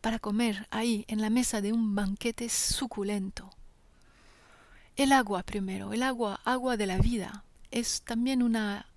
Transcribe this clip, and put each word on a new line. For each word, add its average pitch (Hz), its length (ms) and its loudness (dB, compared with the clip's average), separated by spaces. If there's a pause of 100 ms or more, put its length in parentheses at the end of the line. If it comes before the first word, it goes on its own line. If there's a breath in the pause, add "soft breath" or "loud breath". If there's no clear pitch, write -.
para 226 160 -2
comer 214 540 0
ahí, 220 360 0
en 214 140 -2
la 214 80 0
mesa 240 320 2
de 202 120 0
un 220 200 2
banquete 220 560 -2
suculento. 196 1000 -2 (1400 soft breath)
El 269 160 4
agua 202 320 4
primero, 196 500 -4
el 233 80 0
agua, 240 420 -2
agua 254 320 0
de 208 120 0
la 185 100 0
vida, 202 460 2 (260)
es - 320 -2
también 247 400 0
una 214 560 0